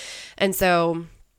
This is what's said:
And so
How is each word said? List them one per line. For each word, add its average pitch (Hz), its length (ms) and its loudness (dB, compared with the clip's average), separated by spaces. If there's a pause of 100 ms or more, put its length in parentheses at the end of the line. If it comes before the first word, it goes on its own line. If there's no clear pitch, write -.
(380)
And 196 160 0
so 170 500 2 (340)